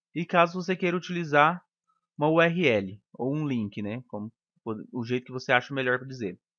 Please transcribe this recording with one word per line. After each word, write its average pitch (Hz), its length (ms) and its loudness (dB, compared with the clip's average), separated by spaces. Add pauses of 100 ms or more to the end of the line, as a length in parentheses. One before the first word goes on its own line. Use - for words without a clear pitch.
(140)
E 170 100 -4
caso 175 300 4
você 185 200 -4
queira 175 220 -2
utilizar 170 680 2 (540)
uma 147 120 2
U 160 120 4
R 170 260 4
L 101 360 0 (120)
ou 131 200 -2
um 151 120 -2
link, 113 340 -2
né, 107 280 -8
como 107 240 -10 (600)
o 123 100 -6
jeito 123 220 -4
que - 80 -18
você 127 200 -2
acha 123 200 2
melhor 127 260 -2
pra 127 80 -12
dizer. 120 320 -8 (200)